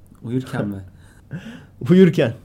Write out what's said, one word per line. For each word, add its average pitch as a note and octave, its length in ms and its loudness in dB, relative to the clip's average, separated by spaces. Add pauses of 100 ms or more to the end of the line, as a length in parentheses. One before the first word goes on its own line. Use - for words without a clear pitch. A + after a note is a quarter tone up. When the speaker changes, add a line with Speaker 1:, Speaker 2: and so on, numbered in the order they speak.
(240)
Speaker 1:
Uyurken B2 440 -6
mi? G2 160 -10 (480)
Speaker 2:
<laughs> - 580 -14
Uyurken. E3 440 4 (120)